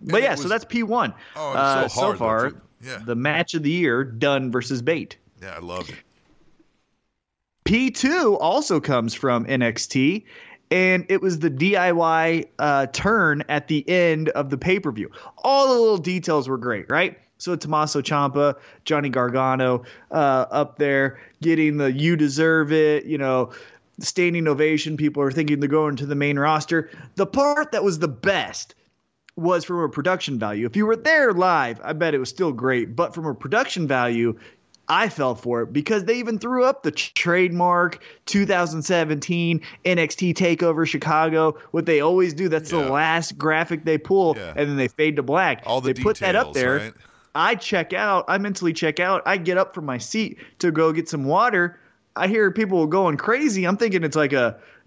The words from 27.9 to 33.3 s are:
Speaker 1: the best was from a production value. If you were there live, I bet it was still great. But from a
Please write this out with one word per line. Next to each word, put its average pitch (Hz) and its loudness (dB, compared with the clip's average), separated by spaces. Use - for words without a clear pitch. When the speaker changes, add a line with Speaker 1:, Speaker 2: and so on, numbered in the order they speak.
Speaker 1:
the 170 0
best 135 -4
was 170 0
from 175 -4
a 156 0
production 156 -2
value. 107 -4
If 123 -6
you 208 2
were 226 2
there 269 4
live, 165 2
I 151 -6
bet 156 0
it 139 2
was 123 -4
still 175 -2
great. 120 -2
But 170 -2
from 165 -8
a 147 -4